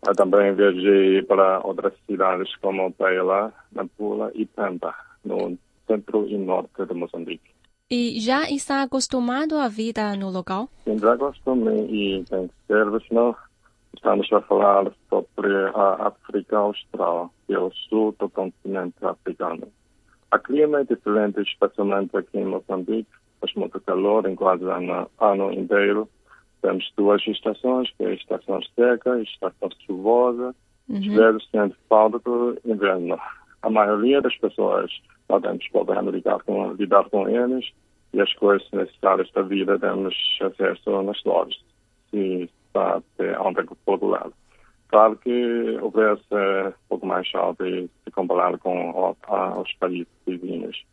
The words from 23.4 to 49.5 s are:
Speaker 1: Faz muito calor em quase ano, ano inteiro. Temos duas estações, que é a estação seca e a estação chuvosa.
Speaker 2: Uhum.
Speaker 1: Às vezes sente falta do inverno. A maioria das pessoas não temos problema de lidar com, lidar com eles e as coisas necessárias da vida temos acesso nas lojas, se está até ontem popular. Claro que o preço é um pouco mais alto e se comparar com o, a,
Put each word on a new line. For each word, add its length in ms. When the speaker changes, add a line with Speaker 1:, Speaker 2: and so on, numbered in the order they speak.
Speaker 1:
Faz 140
muito 260
calor 460
em 80
quase 280
ano, 460
ano 320
inteiro. 560
Temos 380
duas 300
estações, 680
que 80
é 40
a 80
estação 440
seca 400
e 40
a 40
estação 460
chuvosa. 680
Speaker 2:
Uhum. 80
Speaker 1:
Às 80
vezes 460
sente 240
falta 300
do 480
inverno. 500
A 80
maioria 540
das 140
pessoas 540
não 100
temos 300
problema 420
de 60
lidar 220
com, 340
lidar 380
com 180
eles 340
e 80
as 140
coisas 380
necessárias 600
da 100
vida 340
temos 380
acesso 640
nas 200
lojas, 320
se 400
está 320
até 420
ontem 240
popular. 420
Claro 280
que 640
o 120
preço 340
é 340
um 40
pouco 160
mais 300
alto 320
e 200
se 80
comparar 460
com 320
o, 260
a, 340